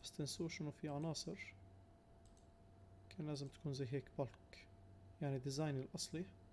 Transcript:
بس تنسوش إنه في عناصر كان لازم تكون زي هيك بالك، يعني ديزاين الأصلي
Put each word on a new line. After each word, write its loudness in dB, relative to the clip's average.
بس -6
تنسوش 2
إنه 2
في -2
عناصر 2
كان 2
لازم 2
تكون 2
زي 2
هيك 4
بالك، 0
يعني 6
ديزاين 4
الأصلي 0